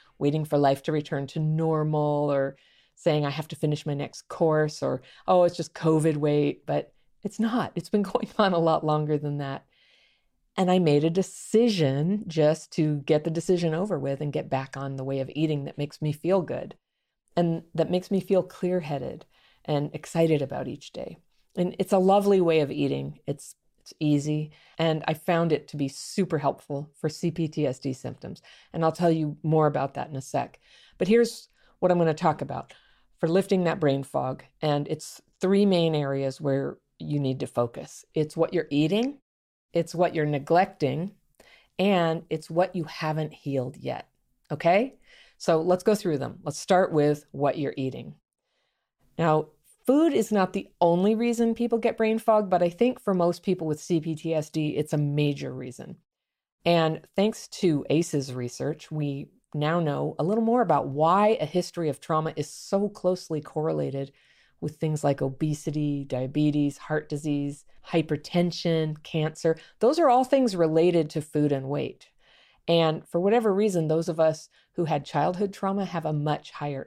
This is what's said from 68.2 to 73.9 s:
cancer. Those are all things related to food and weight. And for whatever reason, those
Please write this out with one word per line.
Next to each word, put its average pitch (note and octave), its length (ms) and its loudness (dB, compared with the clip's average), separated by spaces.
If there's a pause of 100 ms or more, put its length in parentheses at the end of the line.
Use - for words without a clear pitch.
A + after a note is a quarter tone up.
cancer. D#3+ 520 -2 (220)
Those C#4+ 200 4
are D#4 120 6
all A#3+ 140 6
things B3 300 2
related E3 560 4
to D3+ 120 -4
food D3 280 0
and C3+ 200 -4
weight. C#3+ 400 -8 (560)
And E3 420 2
for F3 120 -2
whatever G#3 340 2
reason, F#3 340 2
those E3 220 0